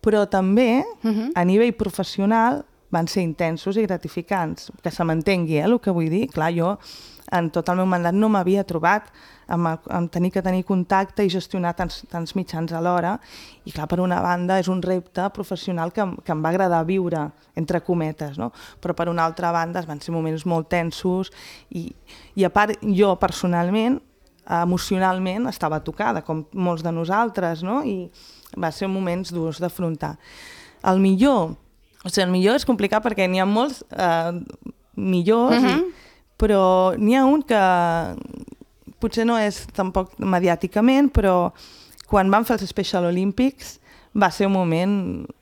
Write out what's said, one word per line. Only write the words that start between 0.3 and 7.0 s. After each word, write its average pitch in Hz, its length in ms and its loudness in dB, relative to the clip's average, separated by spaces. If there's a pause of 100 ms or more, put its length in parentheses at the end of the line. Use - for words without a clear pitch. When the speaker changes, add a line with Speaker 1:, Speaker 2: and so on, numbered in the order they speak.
Speaker 1:
també, 220 540 2 (180)
Speaker 2:
Mhm. 220 320 -2
Speaker 1:
a 175 100 2
nivell 214 300 4
professional, 220 880 0 (280)
van 165 180 0
ser 190 160 -2
intensos 170 520 -4
i 220 60 2
gratificants. 175 880 -4 (100)
Que 165 120 -4
se - 100 -4
m'entengui, 165 560 0
eh, 151 60 0
el 233 160 4
que 202 100 -2
vull 170 180 0
dir. 208 220 0
Clar, 165 240 -2
jo, 170 240 0 (540)